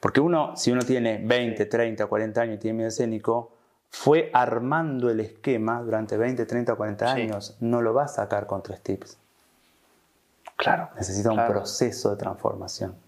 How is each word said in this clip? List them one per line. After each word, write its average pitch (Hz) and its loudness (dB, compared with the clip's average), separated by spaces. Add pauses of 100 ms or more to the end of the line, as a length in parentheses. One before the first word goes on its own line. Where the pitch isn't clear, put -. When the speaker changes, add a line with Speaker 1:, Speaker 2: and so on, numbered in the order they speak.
Speaker 1:
porque 123 4
uno, 160 2
si - 2
uno 123 0
tiene 120 0
veinte, 117 2
Speaker 2:
Sí. 104 -6
Speaker 1:
treinta, 113 0
cuarenta 107 0
años 113 -2
y - -12
tiene 110 -4
miedo 113 -2
escénico, 113 -2 (380)
fue 160 4
armando 123 2
el 110 2
esquema 113 -2
durante 110 -2
veinte, 120 0
treinta 120 0
o - -2
cuarenta 107 0
Speaker 2:
Sí. 117 0
Speaker 1:
años. 104 -6
No 120 2
lo 113 2
va 139 4
a 143 -4
sacar 101 -2
con 98 -6
tres - -14
tips. - -6 (1400)
Speaker 2:
Claro, - 0
Speaker 1:
Necesita 98 0
un 110 2
Speaker 2:
claro. 117 2
Speaker 1:
proceso 104 0
de 101 -2
transformación. 98 -6 (140)